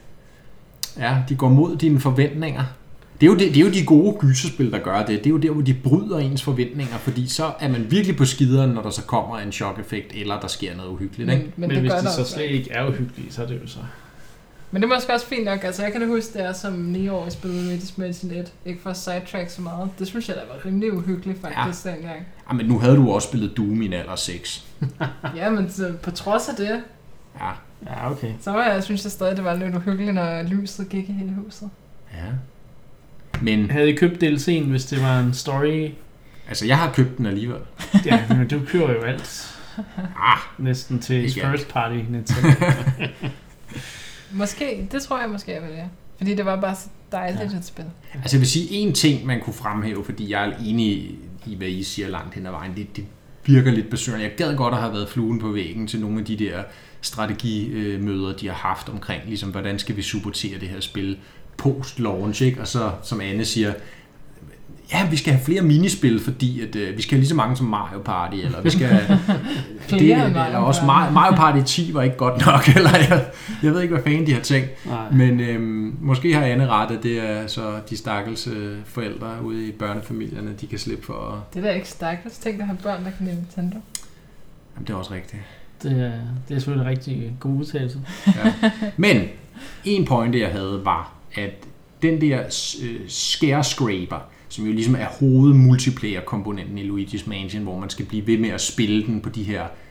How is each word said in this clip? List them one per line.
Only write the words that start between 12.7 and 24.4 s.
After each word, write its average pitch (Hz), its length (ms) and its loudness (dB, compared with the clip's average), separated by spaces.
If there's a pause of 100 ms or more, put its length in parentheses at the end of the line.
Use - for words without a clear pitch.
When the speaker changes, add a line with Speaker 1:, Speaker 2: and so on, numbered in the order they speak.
Speaker 3:
er 127 180 -4
uhyggelige, 127 440 -6
så 120 100 -8
er 117 40 -8
det 127 160 -8
jo - 60 -14
så. - 100 -16 (920)
Speaker 2:
Men 196 120 0
det 240 80 4
er 254 40 4
måske 247 180 0
også 240 140 0
fint 233 180 -4
nok. 196 200 -2
Altså, 185 180 -4
jeg 208 100 -2
kan 233 80 -4
da 233 60 0
huske, 226 320 -2
det 190 60 -2
er 185 80 -4
som 196 200 -6
niårig 180 600 -4
spillede 180 440 -6
Luigi's 185 200 -10
Mansion 180 340 -6
et. 175 220 -10 (120)
Ikke 180 180 -10
for 190 80 -8
at 180 60 -8
sidetrack 180 540 -8
så - 120 -12
meget. 175 360 -8
Det 190 80 -6
synes 226 220 -6
jeg, 180 80 -6
der 135 60 -10 (120)
var 139 120 -12
rimelig 202 280 0
uhyggeligt, 185 460 -4
faktisk, 175 460 -6
Speaker 1:
Ja. 180 40 -6
Speaker 2:
dengang. 165 360 -10 (240)
Speaker 1:
Ja, 131 40 -2
men 117 120 0
nu 117 120 6
havde 127 180 8
du 131 160 8
også 104 160 0
spillet 107 280 -2
Doom 107 260 0
i 107 40 0
en 92 60 -2
alder 87 200 -6
af 90 60 -8
seks. - 460 -8 (320)